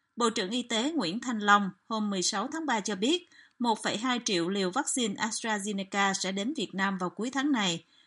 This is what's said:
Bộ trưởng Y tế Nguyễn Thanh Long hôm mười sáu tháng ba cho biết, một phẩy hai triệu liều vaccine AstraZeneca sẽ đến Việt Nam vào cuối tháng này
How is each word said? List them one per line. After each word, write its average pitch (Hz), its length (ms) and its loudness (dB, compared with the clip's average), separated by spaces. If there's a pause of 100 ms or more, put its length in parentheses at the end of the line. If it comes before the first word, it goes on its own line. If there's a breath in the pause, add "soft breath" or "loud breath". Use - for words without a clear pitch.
(160)
Bộ 233 140 2
trưởng 208 200 -2
Y 240 140 -2
tế 233 280 -2
Nguyễn 214 280 -2
Thanh 240 200 -4
Long 208 300 6 (200)
hôm 214 200 -2
mười 196 120 0
sáu 208 320 -2
tháng 330 120 -4
ba 233 140 0
cho 208 160 -4
biết, 269 340 0 (300 loud breath)
một 233 240 0
phẩy 214 140 0
hai 240 280 0
triệu 175 240 2
liều 196 220 0
vaccine 240 440 0
AstraZeneca 202 1000 0
sẽ 190 180 -2
đến 202 260 -2
Việt 196 160 -4
Nam 196 240 0
vào 180 120 -2
cuối 220 200 -4
tháng 277 220 2
này 190 340 2 (220 soft breath)